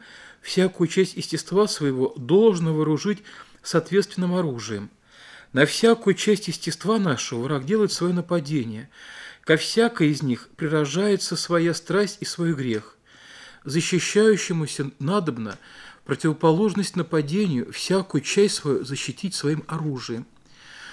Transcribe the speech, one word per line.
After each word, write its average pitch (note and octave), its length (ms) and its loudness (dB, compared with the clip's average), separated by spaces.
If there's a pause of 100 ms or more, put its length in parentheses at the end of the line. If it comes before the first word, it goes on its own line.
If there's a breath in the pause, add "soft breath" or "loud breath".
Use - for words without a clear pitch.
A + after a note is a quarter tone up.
(400 loud breath)
всякую F3+ 480 0
часть F#3+ 280 0
естества F3+ 500 -2
своего C3 500 -2
должно E3 580 4
вооружить D#3 480 0 (400 loud breath)
соответственным F3+ 720 0
оружием. A2+ 560 -4 (640 loud breath)
На C3 100 6
всякую A3+ 500 4
часть G#3 340 0
естества F3+ 500 -2
нашего C3 440 -2
враг C#3 220 -2
делает G3+ 260 2
свое F3 220 -2
нападение. C#3+ 800 -4 (540 loud breath)
Ко D#3 120 4
всякой A3 540 2
из D3 120 -2
них B2 340 -2
приражается E3 800 0
своя E3+ 360 0
страсть G3 480 -2
и - 60 -8
свой E3+ 260 -2
грех. B2 460 -4 (640 loud breath)
Защищающемуся E3+ 1300 0
надобно C3+ 580 -4 (480 loud breath)
противоположность E3 920 0
нападению D#3+ 760 0
всякую F3+ 480 -2
часть G3+ 360 2
свою C#3 280 -2
защитить C#3 500 -8
своим D3+ 340 -2
оружием. C3+ 580 -6 (680 loud breath)